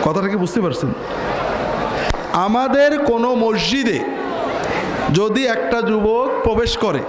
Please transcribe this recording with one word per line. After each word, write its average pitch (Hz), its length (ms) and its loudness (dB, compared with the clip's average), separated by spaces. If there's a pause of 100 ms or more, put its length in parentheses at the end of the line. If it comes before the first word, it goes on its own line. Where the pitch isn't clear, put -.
কথাটা 190 240 0
কি 202 80 -2
বুঝতে 180 240 0
পারছেন? 147 320 0 (1400)
আমাদের 262 680 2
কোনো 247 360 2
মসজিদে 220 640 2 (1120)
যদি 220 320 2
একটা 233 360 0
যুবক 220 480 2 (120)
প্রবেশ 226 340 0
করে 180 220 0 (100)